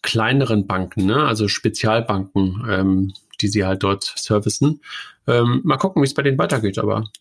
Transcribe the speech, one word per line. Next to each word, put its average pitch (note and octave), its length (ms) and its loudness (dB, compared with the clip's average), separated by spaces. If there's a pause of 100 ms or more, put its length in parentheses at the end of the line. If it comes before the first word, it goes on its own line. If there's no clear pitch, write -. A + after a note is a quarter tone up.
kleineren A2+ 640 0
Banken, F#2+ 380 -2
ne? C#3 200 2
Also A2 220 0
Spezialbanken, G2+ 1200 0
ähm, F#2+ 460 2 (260)
die G#2 80 0
sie G2+ 160 0
halt F#2 180 -2
dort G2 220 0 (120)
servicen. C3 640 0 (440)
Ähm, A#2+ 380 2
mal C#3+ 140 2
gucken, F#3+ 220 0
wie C#3 60 4
es C3+ 80 -6
bei C#3 80 -2
denen C#3 160 2
weitergeht, A#2+ 400 0
aber G#2+ 320 -2 (100)